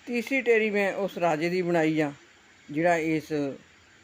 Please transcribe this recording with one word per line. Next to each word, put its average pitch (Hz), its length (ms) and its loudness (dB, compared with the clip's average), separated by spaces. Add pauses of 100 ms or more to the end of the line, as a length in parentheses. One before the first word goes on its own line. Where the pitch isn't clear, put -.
ਤੀਸਰੀ 240 340 -2
ਢੇਰੀ 220 300 2
ਮੈਂ 202 220 2
ਉਸ 190 260 -6
ਰਾਜੇ 170 300 0
ਦੀ 175 140 -2
ਬਣਾਈ 160 380 2
ਆ, 143 120 -2 (580)
ਜਿਹੜਾ 170 260 2
ਇਸ 156 360 -2 (720)